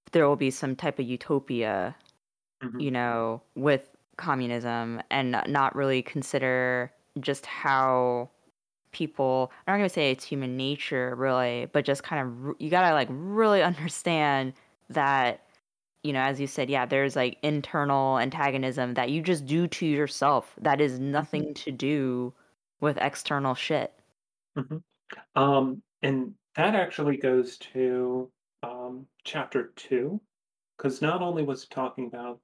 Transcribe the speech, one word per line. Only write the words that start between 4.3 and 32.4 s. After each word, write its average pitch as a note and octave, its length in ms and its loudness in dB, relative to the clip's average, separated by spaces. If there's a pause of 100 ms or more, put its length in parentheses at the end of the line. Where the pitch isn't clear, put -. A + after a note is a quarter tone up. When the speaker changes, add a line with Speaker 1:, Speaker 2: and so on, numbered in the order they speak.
Speaker 1:
and B2+ 260 0
n-, - 160 -2
not C#3 240 2
really C3+ 260 2
consider B2+ 920 -2 (280)
just C#3 260 -4
how B2+ 840 2 (640)
people, C3 600 0 (140)
I'm F#3+ 80 2
not G3+ 40 2
gonna G3 120 2
say C#3+ 220 2
it's C3 140 -4
human C3 320 -4
nature, C3 580 -2
really, B2 580 0
but C#3+ 120 2
just C#3 180 0
kind D3+ 240 -4
of A#2+ 180 -8
r-, D3 140 -6
you D3+ 100 -6
gotta, F3 240 4
like, C3+ 180 2
really G3 520 4
<laughs> F3+ 80 4
understand D3+ 800 0 (360)
that, C3+ 520 2 (640)
you D3 100 -2
know, C3 80 2
as C3+ 180 0
you C#3 80 -2
said, C3+ 220 -4
yeah, C3 160 2
there's, C#3 300 2
like, B2+ 280 0
internal C#3+ 760 2
antagonism C3 760 -2
that B2 140 0
you D#3 120 0
just D#3 240 0
do E3 220 2
to - 180 -4
yourself C#3+ 760 2
that C#3+ 200 4
is C3+ 120 4
Speaker 2:
Mm-hmm. C3 180 -2
Speaker 1:
nothing D3+ 440 -2
to - 160 -8
do C3 640 -2 (480)
with C#3+ 160 2
external C#3 580 -2
shit. - 380 -2 (640)
Speaker 2:
Mm-hmm. D3+ 200 -6 (580)
Um, C3+ 460 4 (200)
and C3 320 0 (220)
that F#3+ 200 2
actually D3+ 420 0
goes B2+ 400 2 (160)
to, B2+ 560 -2 (340)
um, B2 420 -10 (180)
chapter C3 520 -4
two, C#3 440 -2 (580)
'cause - 240 -4
not E3 200 0
only E3 220 -2
was C3+ 200 -4
he - 60 -20
talking B2+ 380 -6
about A#2+ 360 -12